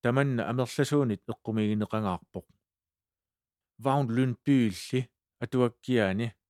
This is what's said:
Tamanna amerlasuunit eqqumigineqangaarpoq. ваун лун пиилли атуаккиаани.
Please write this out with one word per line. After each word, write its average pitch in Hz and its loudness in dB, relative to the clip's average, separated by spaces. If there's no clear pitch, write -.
Tamanna 123 0
amerlasuunit 127 -2
eqqumigineqangaarpoq. 107 -4
ваун 135 2
лун 123 0
пиилли 123 0
атуаккиаани. 117 0